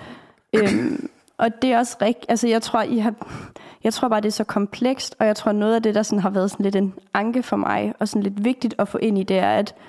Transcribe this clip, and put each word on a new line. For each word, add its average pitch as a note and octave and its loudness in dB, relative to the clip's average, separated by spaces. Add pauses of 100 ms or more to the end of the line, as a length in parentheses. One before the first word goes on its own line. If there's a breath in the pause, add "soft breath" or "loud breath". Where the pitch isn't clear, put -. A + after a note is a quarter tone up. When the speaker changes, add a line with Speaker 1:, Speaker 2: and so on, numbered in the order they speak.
(540 loud breath)
Speaker 1:
Ja, G#3+ 4
ja. A3 4
Speaker 2:
Øhm, - 0 (280)
og A3+ 0
det B3+ 2
er A#3 4
også A#3+ -2
rigtigt. A3+ 0
Altså, A#3 2
jeg A3+ 2
tror, A3+ -2
I A#3 0
har, A3 0 (680 loud breath)
jeg A3 0
tror - -2
bare, A3 2
det G#3+ 0
er G#3+ 0
så G#3+ -2
komplekst, A#3+ -2
og G#3+ 4
jeg G#3+ 4
tror, - 0
noget G#3 2
af A3+ 0
det, G#3+ 2
der A3 2
sådan G#3 0
har F#3+ 0
været G3 0
sådan - -4
lidt G3 0
en F#3+ 2 (200)
anke A3+ 0
for - -2
mig, G#3 0
og A3 0
sådan G#3 0
lidt G3+ -2
vigtigt B3 0
at G3+ 0
få - -6
ind G#3+ 2
i, F#3+ 0
det F#3+ 2
er, G3 2
at G#3 0 (140 loud breath)